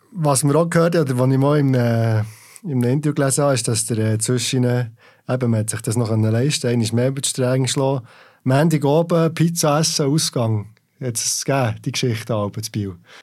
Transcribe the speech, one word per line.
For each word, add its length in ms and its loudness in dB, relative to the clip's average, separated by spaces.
Was 300 0
man 120 4
auch 120 4
gehört 280 2
hat, 160 2
oder 80 0
was 120 4
ich 60 4
mal 220 4
in 160 2
einem, 500 2
in 200 0
einem 100 2
Interview 200 0
gelesen 300 0
habe, 100 2
ist, 140 -4
dass 180 -2
der, 140 -4
äh, 180 0
zwischen, 460 -2
äh, 240 0
eben, 240 -2
man 80 2
hat 100 -4
sich 120 -6
das 140 -4
noch 140 -2
leisten 520 0
können, 200 0
einmal 140 -2
mehr 140 2
über 120 -8
die 80 -4
Stränge 360 0
geschlagen. 420 -2
Montag 380 2
oben, 520 2
Pizza 440 0
essen, 280 0
Ausgang. 640 -2
Hat 160 -6
es 300 -4
gegeben, 300 0
die 60 -4
Geschichte 340 -2
da 180 -2
oben 200 -6
zu 80 -10
Biel? 240 -4